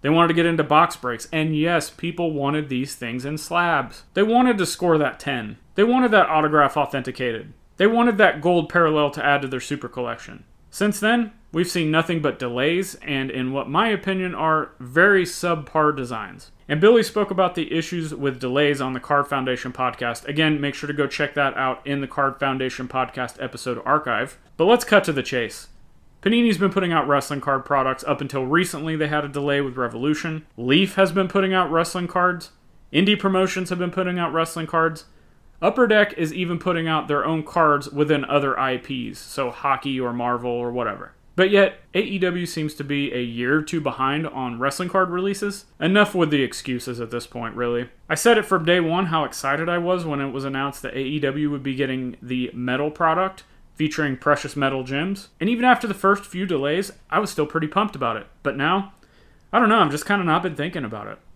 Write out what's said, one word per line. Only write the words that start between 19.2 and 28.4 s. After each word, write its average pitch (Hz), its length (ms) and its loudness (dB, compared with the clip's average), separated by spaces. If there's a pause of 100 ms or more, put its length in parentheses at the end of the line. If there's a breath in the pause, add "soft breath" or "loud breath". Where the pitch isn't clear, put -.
Foundation 131 440 -4
podcast. 120 560 -4
Again, 151 360 0
make 143 120 -4
sure - 120 -10
to 143 80 -4
go 143 140 0
check 143 260 -4
that 139 240 0
out 131 280 -2
in 139 140 -4
the 135 60 -6
Card 135 340 -2
Foundation 131 480 -4
podcast 127 500 -4
episode 123 460 -8
archive. 131 540 -2 (180)
But 160 80 2
let's 233 200 6
cut 196 200 4
to 165 80 0
the 135 100 0
chase. - 460 -6 (540)
Panini's 226 360 4
been 190 120 4
putting 185 220 0
out 147 160 2
wrestling 143 320 0
card 135 240 0
products. 131 420 0
Up 147 140 0
until 139 240 -4